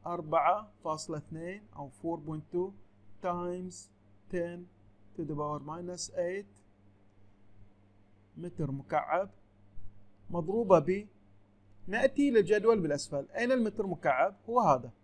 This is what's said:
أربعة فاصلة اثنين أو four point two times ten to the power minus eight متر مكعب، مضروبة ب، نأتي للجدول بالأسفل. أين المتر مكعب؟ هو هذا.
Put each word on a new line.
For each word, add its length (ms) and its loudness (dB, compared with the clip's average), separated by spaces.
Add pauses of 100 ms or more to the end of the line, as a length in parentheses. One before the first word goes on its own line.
أربعة 640 0 (120)
فاصلة 340 -4
اثنين 440 -10 (140)
أو 140 -12
four 280 -6 (100)
point 140 -6 (120)
two 160 0 (540)
times 500 -4 (580)
ten 260 -4 (580)
to 80 -6
the 100 -6
power 320 -4
minus 480 -10
eight 480 -4 (1700)
متر 340 -4
مكعب، 600 0 (1000)
مضروبة 480 4
ب، 280 0 (800)
نأتي 440 2
للجدول 500 6
بالأسفل. 500 -2
أين 220 0
المتر 340 0
مكعب؟ 500 2 (120)
هو 120 4
هذا. 300 4 (140)